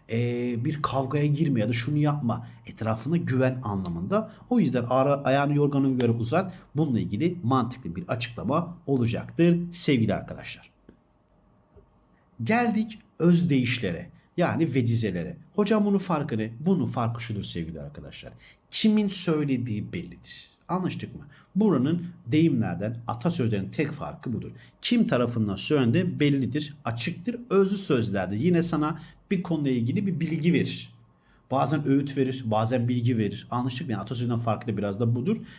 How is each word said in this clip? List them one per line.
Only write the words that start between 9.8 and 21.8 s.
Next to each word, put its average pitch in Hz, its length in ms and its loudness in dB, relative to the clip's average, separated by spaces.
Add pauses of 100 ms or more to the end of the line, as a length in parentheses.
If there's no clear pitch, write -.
arkadaşlar. - 560 -10 (1700)
Geldik 220 560 0 (200)
özdeyişlere. 123 920 2 (260)
Yani 147 380 0
vecizelere. 110 640 0 (180)
"Hocam 208 300 2
bunun 202 140 2
farkı 147 400 -2
ne?" 110 120 -4 (100)
Bunun 156 260 2
farkı 117 360 -2
şudur 101 200 -6
sevgili 80 380 -8
arkadaşlar. 71 520 -14 (380)
Kimin 214 380 4
söylediği 135 840 -2
bellidir. - 640 -12 (140)
Anlaştık 170 460 -4
mı? - 120 -14 (300)
Buranın 170 500 2 (200)